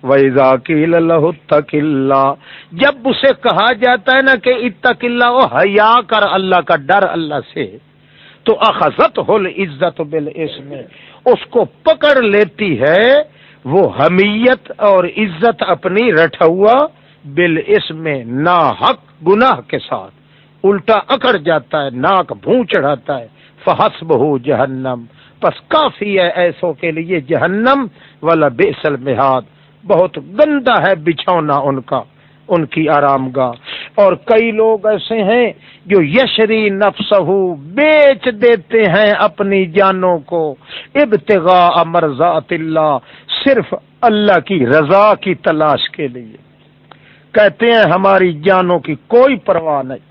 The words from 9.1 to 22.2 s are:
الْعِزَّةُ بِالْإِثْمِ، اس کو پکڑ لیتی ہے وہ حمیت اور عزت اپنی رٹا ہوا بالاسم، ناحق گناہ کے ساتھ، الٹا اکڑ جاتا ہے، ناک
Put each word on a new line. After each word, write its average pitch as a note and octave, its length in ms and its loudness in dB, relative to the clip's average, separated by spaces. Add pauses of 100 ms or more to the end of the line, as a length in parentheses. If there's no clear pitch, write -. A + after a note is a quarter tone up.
الْعِزَّةُ E3+ 680 -6
بِالْإِثْمِ، D3 680 -8 (500)
اس A#3+ 200 2
کو A3 200 0 (180)
پکڑ D4 400 2
لیتی G3+ 580 0
ہے A3 420 2 (420)
وہ D3+ 240 2 (100)
حمیت G#3 800 0
اور G3 260 2
عزت F#3+ 640 -2
اپنی F#3+ 460 0
رٹا E3 320 2
ہوا F#3+ 300 4 (500)
بالاسم، D#3+ 840 -2 (180)
ناحق D#3 1000 -2
گناہ G#3 400 2
کے C#3 120 -6
ساتھ، G2 340 -10 (500)
الٹا G3+ 340 2 (100)
اکڑ B3+ 300 -2
جاتا D3+ 480 -2
ہے، C#3 80 -6
ناک D#3 480 -2